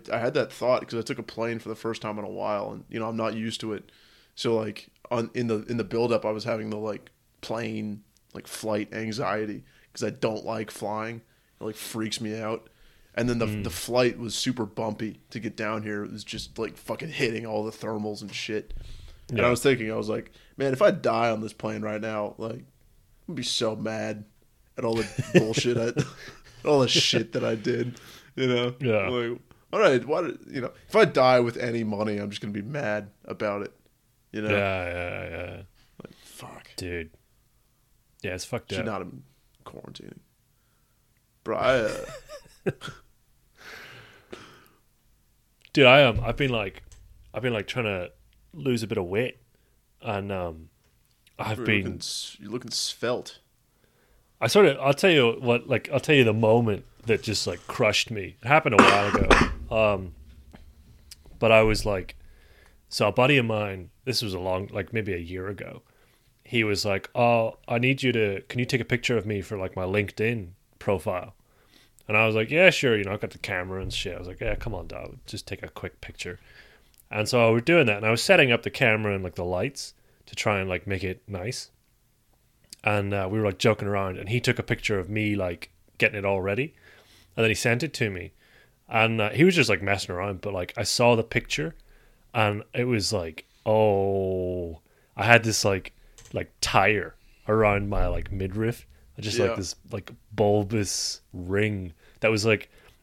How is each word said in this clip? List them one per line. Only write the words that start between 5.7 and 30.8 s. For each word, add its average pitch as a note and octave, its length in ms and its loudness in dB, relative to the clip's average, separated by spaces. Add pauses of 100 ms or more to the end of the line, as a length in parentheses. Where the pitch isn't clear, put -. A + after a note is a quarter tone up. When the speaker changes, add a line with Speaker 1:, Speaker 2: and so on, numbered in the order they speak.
Speaker 1:
the A2 60 -2
buildup, A2+ 420 0
I A2 60 0
was G#2+ 120 -6
having A2 280 -4
the, G#2 60 -6
like, G#2+ 340 -8 (300)
plane, A2 600 -6 (320)
like, - 140 -16
flight G#2+ 440 -6
anxiety G#2+ 720 -6 (300)
'cause - 100 -8
I G#2+ 60 -2
don't A2 340 -4
like A2 280 -6
flying. A2 500 -8 (400)
It, - 20 -8
like, G#2+ 120 -8
freaks A2 440 -6
me G#2+ 200 -6
out. A2 280 -6 (460)
And A#2+ 160 0
then A#2 80 0
the, A2+ 80 0
Speaker 2:
Mm. G#2 180 -4
Speaker 1:
the A2+ 60 -6
flight B2 480 0
was A2 160 -8
super B2 320 -2
bumpy G#2+ 540 -6 (100)
to B2 100 -10
get G#2 160 -8
down G#2+ 280 -4
here. G#2 200 -6
It - 80 -10
was G#2+ 120 -12
just, - 340 -12
like, A2+ 200 -6
fucking A#2+ 320 -8
hitting A2+ 360 -2
all G#2+ 180 -2
the A2 80 -6
thermals G#2+ 520 -6
and G2 100 -12
shit. - 400 -6 (560)
And A#2+ 80 -2
Speaker 2:
Yeah. A#2 80 2
Speaker 1:
I A#2+ 60 4
was A#2+ 100 -2
thinking, A#2 300 2
I A2 40 -6
was G#2+ 140 -4
like, A2 220 -6 (260)
"Man, C3+ 160 0
if C3 80 -4
I G3+ 100 6
die A#2 380 0
on A2 120 -2
this G#2+ 120 -8
plane G#2+ 300 -8
right G#2+ 180 -6
now, G#2+ 380 -6
like, A2+ 140 -6
I'm B2+ 120 -14 (600)
gonna F3 80 -10
be B2+ 80 -6
so A2 320 -2
mad G#2+ 500 -6 (540)
at - 40 -4
all A2+ 120 0
the A2 100 0 (280)
Speaker 2:
<laughs> - 60 8
Speaker 1:
bullshit A#2 380 2
I, A#2 160 0 (400)
<laughs> - 340 -10
all D3 120 6
the B2 100 6
shit A#2 440 2
that A2+ 100 -2
I A#2 120 0
did, A#2+ 460 -4 (340)
you C3 120 0
know?" B2 340 2
Speaker 2:
Yeah. G#2+ 280 2
Speaker 1:
Like, A#2+ 300 -2 (320)
all F3+ 80 0
right, C#3 260 6
why D#3 180 -2
did, - 160 -6 (100)
you C3+ 120 -8
know, A#2 100 -6 (180)